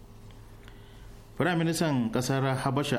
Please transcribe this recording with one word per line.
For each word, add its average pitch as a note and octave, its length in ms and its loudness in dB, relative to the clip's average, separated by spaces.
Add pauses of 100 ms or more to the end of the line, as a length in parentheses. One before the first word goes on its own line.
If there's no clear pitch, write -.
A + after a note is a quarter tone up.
(1400)
Firaministan D#3+ 720 4
ƙasar C3+ 320 2 (160)
Habasha C#3 400 2